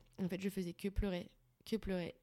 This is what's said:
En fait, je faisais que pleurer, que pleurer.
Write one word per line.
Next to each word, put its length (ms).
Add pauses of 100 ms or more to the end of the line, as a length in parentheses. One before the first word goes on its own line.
(220)
En 60
fait, 120
je 100
faisais 240
que 140
pleurer, 420 (340)
que 120
pleurer. 460